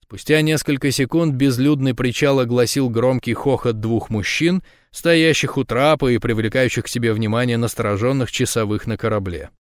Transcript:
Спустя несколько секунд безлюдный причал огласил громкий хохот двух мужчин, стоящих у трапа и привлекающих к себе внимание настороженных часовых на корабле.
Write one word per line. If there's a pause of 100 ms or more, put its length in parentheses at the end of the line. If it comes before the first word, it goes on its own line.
Спустя
несколько
секунд
безлюдный
причал
огласил
громкий
хохот
двух
мужчин, (260)
стоящих
у
трапа
и
привлекающих
к
себе
внимание
настороженных
часовых
на
корабле. (140)